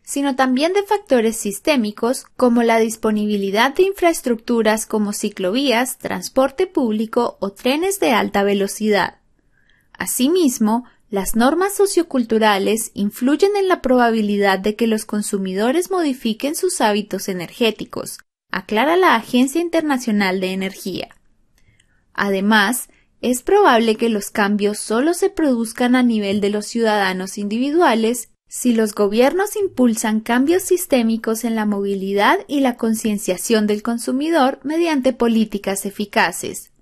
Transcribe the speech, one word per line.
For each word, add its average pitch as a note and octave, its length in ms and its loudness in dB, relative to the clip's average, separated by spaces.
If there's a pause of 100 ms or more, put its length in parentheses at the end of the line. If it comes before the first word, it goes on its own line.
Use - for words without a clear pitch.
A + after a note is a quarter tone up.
sino C#4 340 -4
también C4 340 2
de G4+ 120 0
factores B3+ 520 0
sistémicos A3+ 920 -2 (120)
como A#3+ 260 4
la A3+ 160 4
disponibilidad G#3+ 960 0
de F#4 80 4
infraestructuras A#3+ 1000 0
como G#3+ 260 -2
ciclovías, A#3 840 -2
transporte C4 680 -2
público A3+ 760 -2
o G3 100 -6
trenes D#4+ 480 -2
de D4+ 120 2
alta G3+ 320 0
velocidad. G3+ 760 0 (720)
Asimismo, B3 920 0 (240)
las G3 260 -4
normas E4 400 2
socioculturales A3 1160 0
influyen D4 640 0
en G4 100 0
la F4 140 2
probabilidad G#3+ 800 2
de G#3 160 -2
que A#3 120 0
los A3 160 0
consumidores G#3 880 -2
modifiquen C#4 640 -2
sus - 260 -2
hábitos G#3 460 -2
energéticos, - 920 -6 (320)
aclara A#3+ 460 0
la E4 180 4
Agencia C4 460 0
Internacional B3 800 0
de F#3 140 -4
Energía. F#3+ 560 -8 (1040)
Además, G3+ 760 0 (320)
es B3 220 -2
probable B3+ 520 4
que A#3 140 -2
los G#3+ 220 -4
cambios G3+ 480 0
solo C4+ 340 0
se G4 160 0
produzcan B3 640 0
a B3+ 60 4
nivel G#3 400 0
de G3+ 80 0
los G#3 160 -4
ciudadanos G3+ 720 0
individuales A#3 920 0 (180)
si - 260 -2
los A3 220 0
gobiernos C4+ 600 2
impulsan A#3 640 0
cambios C#4 420 0
sistémicos A3+ 800 0
en A3+ 120 -2
la G#3+ 100 -2
movilidad G3+ 800 0
y C#4 140 -2
la B3 160 0
concienciación G#3+ 880 0
del G#3 160 -2
consumidor C4+ 800 0
mediante D4+ 500 0
políticas A3 720 -2
eficaces, G3 840 -4 (100)